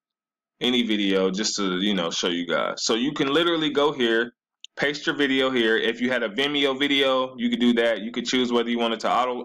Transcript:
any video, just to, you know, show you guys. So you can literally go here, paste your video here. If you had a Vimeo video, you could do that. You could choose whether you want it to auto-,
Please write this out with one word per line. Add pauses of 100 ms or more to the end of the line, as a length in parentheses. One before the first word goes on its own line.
(600)
any
video,
just
to,
you
know,
show
you
guys.
So
you
can
literally
go
here, (460)
paste
your
video
here.
If
you
had
a
Vimeo
video,
you
could
do
that.
You
could
choose
whether
you
want
it
to
auto-,